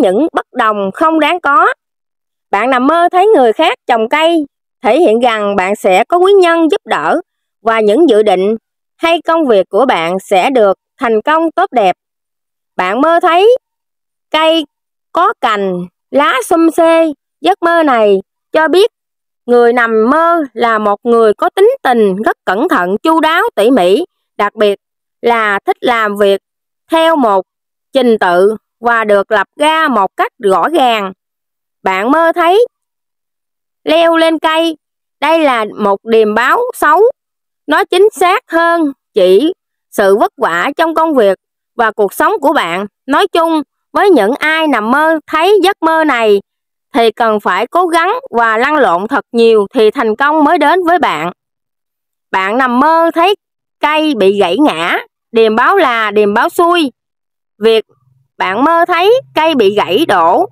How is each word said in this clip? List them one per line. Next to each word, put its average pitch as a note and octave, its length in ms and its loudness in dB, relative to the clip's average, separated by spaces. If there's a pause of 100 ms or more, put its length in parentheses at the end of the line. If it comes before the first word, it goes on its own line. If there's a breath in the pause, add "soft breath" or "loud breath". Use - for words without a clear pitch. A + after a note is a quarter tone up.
những A3 300 0
bất - 200 -6
đồng G#3 420 -2
không D#4+ 260 0
đáng D#4 200 -2
có. D4+ 260 2 (840)
Bạn G#3+ 200 0
nằm B3+ 160 0
mơ E4+ 260 2
thấy F#4 140 2
người C#4 260 4
khác D#4+ 340 -2
trồng A3+ 220 -2
cây, D#4 380 0 (360)
thể A3+ 160 2
hiện A#3 220 2
rằng G#3+ 360 -2
bạn G3 200 -2
sẽ G3 280 0
có F4 140 -2
quý F#4+ 140 2
nhân E4 380 2
giúp G4 140 -2
đỡ G3 360 -4 (420)
và A3+ 180 0
những A3 280 2
dự G#3+ 140 4
định G3+ 340 0 (400)
hay E4 260 -2
công E4 240 -2
việc G3+ 220 2
của A3 180 0
bạn F3+ 320 -2
sẽ F#3+ 320 0
được G#3+ 280 0 (220)
thành A3+ 200 0
công D#4+ 300 -2
tốt - 220 -4
đẹp. G3+ 240 0 (800)
Bạn F#3+ 240 -2
mơ E4 220 2
thấy F#4 340 2 (760)
cây D#4+ 340 0 (480)
có F#4 280 0
cành, G3 460 -4 (240)
lá D4 240 0 (120)
xum E4 300 0
xê, E4 360 2 (280)
giấc F4 220 -2
mơ E4+ 200 0
này A3+ 360 2 (340)
cho D#4 160 0
biết F4+ 220 2 (560)
người A#3+ 260 2
nằm A3+ 380 0
mơ E4 320 0 (100)
là A#3 260 -2
một - 240 -2
người A3+ 320 2
có F4 160 -2
tính G4+ 200 2 (120)
tình A3 340 0
rất G#3+ 280 -2
cẩn G#3+ 240 -4
thận, F#3+ 340 -2
chu D#4+ 180 0
đáo, D#4+ 220 0 (120)
tỉ G#3+ 160 2
mỉ, G#3+ 340 2 (320)
đặc G3+ 180 -4
biệt G#3 240 0 (420)
là A3 460 -2
thích F#4+ 140 -2
làm A3 360 -2
việc G3 240 0 (500)
theo E4 260 2
một G3 260 0 (500)
trình B3 280 2
tự F#3+ 360 2 (240)
và A3+ 240 -2
được G3+ 280 0
lập G3 140 0 (140)
ra D#4 280 0
một G#3+ 180 0 (100)
cách - 220 -4
rõ F#3+ 300 0
ràng. A#3 440 -2 (680)
Bạn F#3+ 280 -2
mơ E4 240 2
thấy F4+ 320 2 (1160)
leo E4 320 2
lên E4 220 0
cây, D#4+ 380 -2 (440)
đây D#4 180 0
là C4 260 0 (140)
một G3+ 260 -2
điềm A3 300 0
báo C4+ 260 0 (140)
xấu. D#4+ 260 2 (680)
Nó D#4+ 180 0
chính G4 300 2
xác - 360 -2
hơn E4 420 0 (220)
chỉ G3+ 380 2 (380)
sự G3 260 0
vất D4+ 200 -2
vả F#3 400 -4
trong E4 180 -2
công D#4+ 200 0
việc G3+ 240 0 (380)
và A3+ 140 0
cuộc G3+ 220 -2
sống D#4 280 0
của C#4+ 120 0
bạn. G3 340 -4 (200)
Nói E4 220 0
chung, E4 340 -2 (300)
với F#4 180 0
những A3+ 280 2
ai D#4 280 -2
nằm A3+ 240 -2
mơ D#4 360 0
thấy F4+ 360 0
giấc F#4+ 200 -2
mơ D#4+ 220 0
này A3+ 360 0 (540)
thì A#3 160 2
cần G#3+ 300 -2
phải G3 260 -2
cố F4+ 200 -4
gắng F4 320 -2 (120)
và A3+ 280 0
lăn C#4 180 0
lộn G3 320 0
thật C#4 240 -4
nhiều A3+ 420 2
thì G#3+ 160 2
thành A3 260 -4
công D4+ 280 0
mới E4 140 2
đến D4 260 2
với E4+ 140 2
bạn. F3 340 -4 (1000)
Bạn F#3+ 280 -2
nằm B3+ 220 0
mơ E4 340 2
thấy F4 200 0 (460)
cây D#4 340 -2
bị G3+ 260 0
gãy F#3 180 -2
ngã, G#3+ 400 -2 (340)
điềm A3+ 240 2
báo C#4+ 200 2
là A#3+ 340 0
điềm G#3 240 0
báo B3+ 140 0
xui. E4+ 440 0 (640)
Việc A3 260 0 (540)
bạn F#3+ 260 -2
mơ E4+ 240 2
thấy F#4 320 2 (140)
cây D#4+ 200 0
bị G#3 200 2
gãy G3 340 -2
đổ F#3+ 440 2